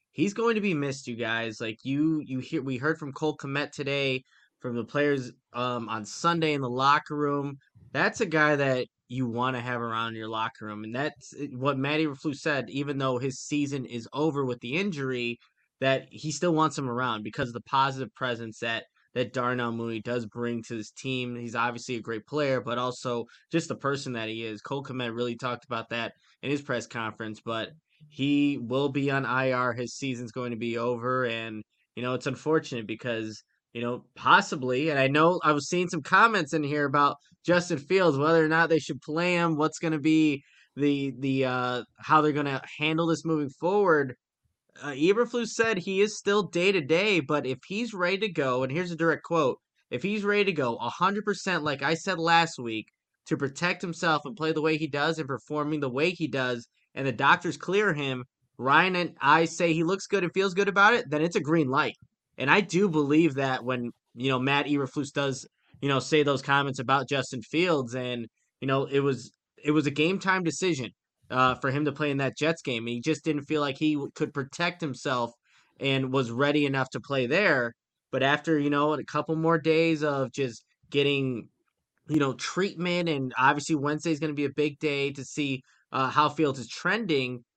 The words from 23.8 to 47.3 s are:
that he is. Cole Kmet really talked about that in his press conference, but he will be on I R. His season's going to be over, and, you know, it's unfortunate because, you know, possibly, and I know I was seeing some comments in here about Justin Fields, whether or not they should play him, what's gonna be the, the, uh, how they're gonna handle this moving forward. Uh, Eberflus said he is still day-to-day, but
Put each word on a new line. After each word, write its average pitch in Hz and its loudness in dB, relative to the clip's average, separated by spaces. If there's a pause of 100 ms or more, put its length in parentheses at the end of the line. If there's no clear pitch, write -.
that 113 -6
he 113 -8
is. 107 -8
Cole 139 -8
Kmet 123 -6
really 120 -4
talked 120 -6
about 113 -6
that 117 -4 (320)
in 131 -4
his 143 -2
press 120 -4
conference, 110 -8
but 113 -6 (400)
he 143 2
will 131 0
be 139 0
on 139 0
I 127 2
R. 123 0
His 120 -6
season's 123 -6
going 123 -6
to 117 -6
be 117 -2
over, 123 0
and, 113 -4 (320)
you 120 -6
know, 127 -2
it's 131 -4
unfortunate 143 -2
because, 110 -6 (320)
you 117 -6
know, 120 -4 (100)
possibly, 147 2
and 139 0
I 135 4
know 160 4
I 151 4
was 139 0
seeing 175 0
some 165 -4
comments 196 4
in 156 0
here 147 0
about 143 2 (300)
Justin 175 2
Fields, 165 4
whether 160 6
or 156 4
not 160 4
they 160 4
should 139 -6
play 170 0
him, 170 2
what's 151 0
gonna 160 0
be 151 4 (320)
the, 139 0
the, 135 0
uh, 123 -2 (140)
how 156 4
they're 151 4
gonna 143 -2 (180)
handle 160 0
this 156 0
moving 151 0
forward. 165 2 (680)
Uh, 143 -8
Eberflus 220 2
said 226 0
he 190 0
is 214 2
still 202 2
day-to-day, 175 2
but 143 0